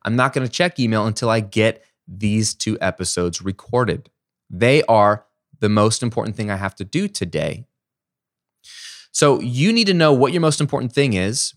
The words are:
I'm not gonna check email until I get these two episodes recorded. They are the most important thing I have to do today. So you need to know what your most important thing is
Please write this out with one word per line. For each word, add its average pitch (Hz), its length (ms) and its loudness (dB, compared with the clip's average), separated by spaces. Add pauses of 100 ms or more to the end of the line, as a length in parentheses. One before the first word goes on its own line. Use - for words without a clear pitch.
I'm 113 120 -2
not 131 160 2
gonna 131 160 -2
check 175 300 -2
email 110 280 0
until 113 240 -2
I 113 100 2
get 110 440 0 (220)
these 104 480 -2
two - 260 -4
episodes 90 600 -4
recorded. 98 680 -4 (440)
They 120 280 4
are 104 420 2 (360)
the 104 100 2
most 107 320 2
important 110 340 -4
thing 104 140 -6
I 98 60 -4
have 95 180 -6
to 98 100 -10
do 180 240 -4
today. 80 560 -6 (1500)
So 143 260 4
you 131 320 0
need 226 140 2
to 196 80 2
know 160 180 6
what 135 200 4
your 170 80 0
most 156 200 2
important 127 320 -2
thing 139 200 2
is 98 440 -2